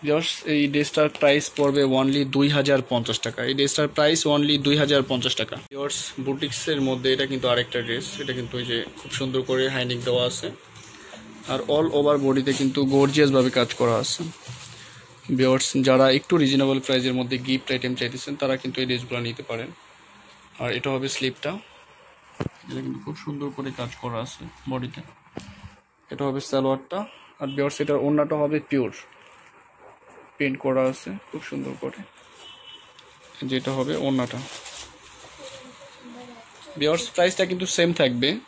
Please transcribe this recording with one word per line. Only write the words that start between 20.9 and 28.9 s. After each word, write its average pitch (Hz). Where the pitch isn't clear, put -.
স্লিপটা, 135
এটা -
কিন্তু 131
খুব 151
সুন্দর 143
করে 135
কাজ 123
করা 117
আছে -
বডিতে। 127
এটা 143
হবে 135
সালোয়ারটা, 135
আর 143
ভিউয়ার্স, 139
এটার 147
ওড়নাটা 147
হবে 151
পিওর 131